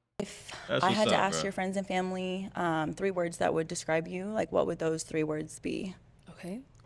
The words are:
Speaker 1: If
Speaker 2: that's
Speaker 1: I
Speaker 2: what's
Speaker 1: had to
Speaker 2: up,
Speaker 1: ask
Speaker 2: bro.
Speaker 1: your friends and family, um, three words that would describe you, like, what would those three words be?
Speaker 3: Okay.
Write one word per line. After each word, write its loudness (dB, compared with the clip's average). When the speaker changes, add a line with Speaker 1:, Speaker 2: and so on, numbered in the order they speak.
Speaker 1:
If -10
Speaker 2:
that's 2
Speaker 1:
I 6
Speaker 2:
what's 4
Speaker 1:
had 6
to 6
Speaker 2:
up, 6
Speaker 1:
ask 2
Speaker 2:
bro. 0
Speaker 1:
your 0
friends -2
and -2
family, -2
um, 0
three 0
words 0
that 4
would 2
describe 0
you, -4
like, 0
what 4
would -2
those 0
three 0
words -4
be? -4
Speaker 3:
Okay. -8